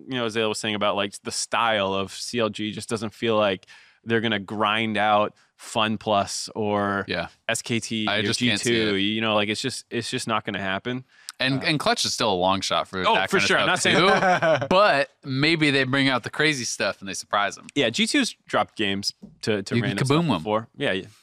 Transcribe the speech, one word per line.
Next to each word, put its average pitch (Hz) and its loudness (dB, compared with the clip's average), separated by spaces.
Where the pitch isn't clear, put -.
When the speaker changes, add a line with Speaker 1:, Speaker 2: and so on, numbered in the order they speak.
Speaker 1:
you 131 -6
know, 123 -2
as 110 -2
Zale 110 2
was 107 -4
saying 107 -2
about, 101 2
like, 101 -4
the 113 -10
style 107 0
of 98 -4
C - -6
L 110 2
G 107 -6
just 98 -12
doesn't 110 -4
feel 113 0
like 101 2
they're 113 0
gonna 110 0
grind 107 0
out 104 2
Fun 110 -2
Plus 101 -2
or 101 0
Speaker 2:
Yeah. 87 -4
Speaker 1:
S 113 -2
K 117 -2
T 110 -4
Speaker 2:
I 101 0
Speaker 1:
or - 2
Speaker 2:
just 107 -2
can't 117 2
see 120 0
Speaker 1:
G 113 2
two. 104 0
Speaker 2:
it. 95 0
Speaker 1:
You 107 -2
know, 110 0
like, 104 2
it's 107 -4
just, - -6
it's 117 -6
just 123 -6
not 107 0
gonna 104 -4
happen. 101 -6
Speaker 2:
And, 131 0
Speaker 3:
Uh, 143 -6
Speaker 2:
and 156 0
Clutch - 0
is 113 -4
still 117 0
a - 2
long 92 0
shot 85 -2
for 92 -4
Speaker 1:
Oh, 110 4
Speaker 2:
that 95 0
Speaker 1:
for 196 2
Speaker 2:
kind 202 2
Speaker 1:
sure. 190 2
Speaker 2:
of 131 2
Speaker 1:
I'm 180 2
Speaker 2:
stuff 185 2
Speaker 1:
not 185 4
saying 151 4
Speaker 2:
too. 139 -4
Speaker 3:
<laughs> 151 0
Speaker 2:
But 185 4
maybe 151 2
they 135 4
bring 135 2
out 127 0
the - -10
crazy 151 2
stuff 104 -2
and 98 -14
they 95 -8
surprise 101 -2
'em. - -20
Speaker 1:
Yeah, 123 2
G 214 0
two's 269 0
dropped 107 0
games 98 -2
to, 107 0
to - -4
Speaker 2:
You 120 2
can 101 0
Speaker 1:
random 101 -2
stuff 147 6
Speaker 2:
kaboom 170 2
'em. - 2
Speaker 1:
before. 107 -2
Yeah, 120 -2
yeah. 95 -4